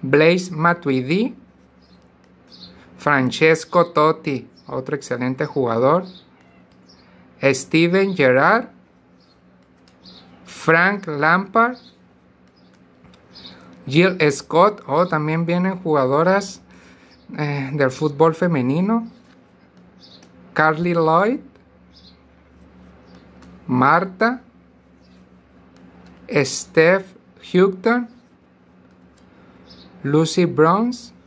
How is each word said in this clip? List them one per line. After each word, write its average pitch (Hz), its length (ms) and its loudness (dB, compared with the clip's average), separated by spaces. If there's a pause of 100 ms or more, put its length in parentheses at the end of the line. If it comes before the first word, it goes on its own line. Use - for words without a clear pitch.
Blaise 165 500 2
Matuidi. 165 840 -2 (1600)
Francesco 156 880 0
Totti, 156 600 -2 (200)
otro 135 280 -8
excelente 127 500 -6
jugador. 135 600 0 (1400)
Steven 170 760 0
Gerrard. 147 540 2 (1800)
Frank 180 640 0
Lampard. 185 680 0 (2000)
Jill 180 300 2 (140)
Scott. 190 560 0
Oh, 160 200 0
también 160 380 -2
vienen 180 320 -2
jugadoras, 160 840 0 (760)
eh, 143 360 -6
del 139 180 0
fútbol 156 440 0
femenino. 175 720 0 (1500)
Carly 160 400 0
Lloyd. 170 460 0 (2250)
Marta. 180 760 0 (1900)
Steph 160 760 0 (460)
Houghton. 196 580 0 (1900)
Lucy 160 420 0
Bronze. 170 680 0 (140)